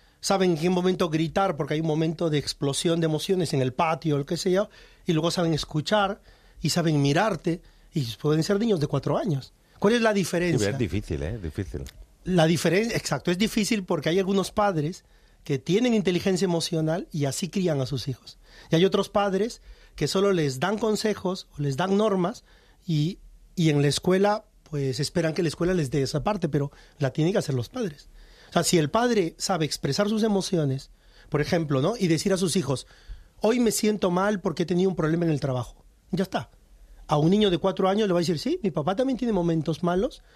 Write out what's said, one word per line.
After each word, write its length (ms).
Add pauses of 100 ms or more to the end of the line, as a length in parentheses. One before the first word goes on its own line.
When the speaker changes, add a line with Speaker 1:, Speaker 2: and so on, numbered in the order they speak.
(220)
Speaker 1:
saben 300
en 60
qué 120
momento 400
gritar, 460
porque 200
hay 60
un 60
momento 420
de 100
explosión 600
de 60
emociones 480
en 80
el 120
patio, 440
el 80
que 120
sea, 320 (360)
y 80
luego 180
saben 220
escuchar 680 (400)
y 80
saben 320
mirarte, 600 (320)
y 120 (160)
pueden 220
ser 160
niños 200
de 80
cuatro 300
años. 360 (260)
¿Cuál 140
es 80
la 100
Speaker 2:
Sí, 80
Speaker 1:
diferencia? 520
Speaker 2:
es 60
difícil, 460
¿eh? 140
Difícil. 460 (400)
Speaker 1:
La 240
diferen-, 440
exacto, 400
es 60
difícil 460
porque 260
hay 100
algunos 320
padres 520 (400)
que 160
tienen 340
inteligencia 520
emocional 640
y 140
así 240
crían 320
a 40
sus 220
hijos. 320 (320)
Y 60
hay 80
otros 240
padres 520 (360)
que 100
solo 240
les 300
dan 160
consejos 680 (100)
o 40
les 140
dan 220
normas 480 (420)
y, 320 (380)
y 140
en 100
la 80
escuela, 560 (240)
pues, 320
esperan 320
que 100
la 60
escuela 240
les 180
dé 100
esa 220
parte, 240
pero 240 (260)
la 140
tienen 220
que 60
hacer 160
los 120
padres. 400 (440)
O 20
sea, 100
si 140
el 120
padre 480
sabe 280
expresar 420
sus 160
emociones, 680 (360)
por 140
ejemplo, 400
¿no? 180
Y 80
decir 240
a 60
sus 180
hijos, 320 (540)
"Hoy 180
me 120
siento 400
mal 280
porque 240
he 20
tenido 240
un 60
problema 300
en 60
el 100
trabajo". 420 (280)
Ya 120
está. 280 (560)
A 100
un 140
niño 180
de 80
cuatro 320
años 180
le 60
va 60
a 20
decir, 180
"Sí, 240
mi 80
papá 240
también 220
tiene 160
momentos 500
malos, 400 (120)